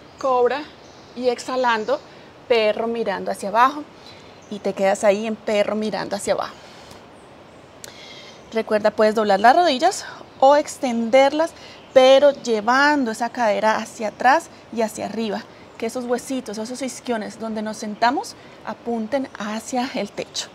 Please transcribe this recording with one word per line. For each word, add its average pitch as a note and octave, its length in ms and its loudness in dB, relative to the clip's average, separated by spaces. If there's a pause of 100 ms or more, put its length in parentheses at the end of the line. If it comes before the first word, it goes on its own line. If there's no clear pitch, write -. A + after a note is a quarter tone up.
(180)
cobra B3+ 440 0 (520)
y B3 140 -2
exhalando, A#3+ 720 -2 (480)
perro A3 380 2
mirando G3+ 440 -4
hacia G3 200 -6
abajo. C#4 340 2 (680)
Y G3+ 100 -10
te G3 120 -4
quedas G3 320 0
ahí G#3 220 2
en A3 100 -6
perro G#3 380 -2
mirando G3+ 420 -4
hacia G#3 180 -2
abajo. - 200 -6 (2000)
Recuerda, G#3+ 400 0
puedes G#3+ 220 4
doblar G3+ 260 2
las A#3+ 160 8
rodillas E4 500 2 (320)
o C#4 180 8
extenderlas, C4+ 920 0 (420)
pero C4+ 380 8
llevando B3+ 800 2
esa A#3 200 -6
cadera G#3+ 460 0
hacia A3 320 -8
atrás C#4 400 2 (240)
y A3+ 100 -2
hacia G#3+ 240 -6
arriba, G#3+ 360 -6 (340)
que A3+ 100 -6
esos B3 180 -6
huesitos, B3 540 -6
esos B3 240 -10
isquiones A3+ 560 -8
donde A3 240 -8
nos G#3+ 140 -8
sentamos A#3 580 -2 (300)
apunten A#3 640 -6 (100)
hacia A3+ 560 -6
el G3+ 160 -6
techo. - 440 -10